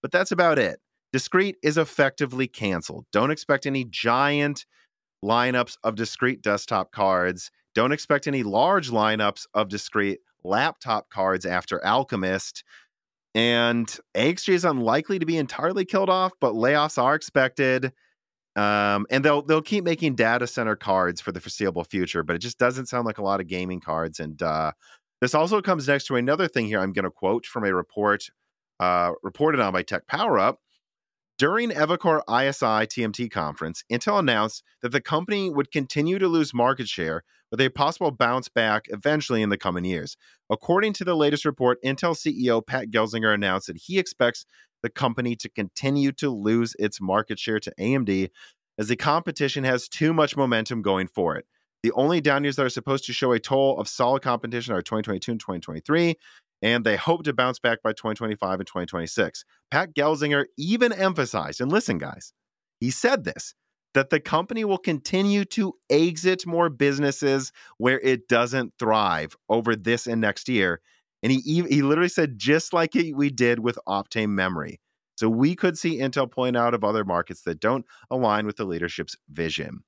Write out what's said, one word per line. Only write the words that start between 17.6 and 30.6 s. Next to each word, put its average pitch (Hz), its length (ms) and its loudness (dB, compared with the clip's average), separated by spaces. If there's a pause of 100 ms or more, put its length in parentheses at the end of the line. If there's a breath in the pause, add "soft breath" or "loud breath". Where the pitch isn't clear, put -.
Um, 104 560 2
and 135 120 2
they'll, 147 200 4
they'll 156 180 2
keep 190 240 -4
making 165 300 0
data 117 320 2
center 110 300 -2
cards 92 440 0
for - 100 -6
the 87 100 -8
foreseeable 87 440 -4
future, 90 380 -2
but 80 140 -2
it - 20 -6
just 117 180 -8
doesn't 127 300 0
sound 120 180 -4
like 107 140 -4
a 104 40 -8
lot 98 160 0
of 87 100 -6
gaming 92 320 -6
cards. 80 380 -6
And, 78 220 -10
uh, 78 320 -2 (480 soft breath)
this 123 140 0
also 180 260 2
comes 170 280 -2
next 143 180 0
to 135 100 -2
another 151 320 0
thing 117 180 -2
here 104 140 0
I'm 95 140 -2
gonna 95 160 -2
quote 101 340 -2
from 110 220 -6
a 95 80 2
report, 104 560 -2 (500)
uh, 87 320 2 (100)
reported 143 380 0
on 98 140 2
by 90 80 0
Tech - 240 -6
Power 165 320 0
Up. 107 220 2 (800)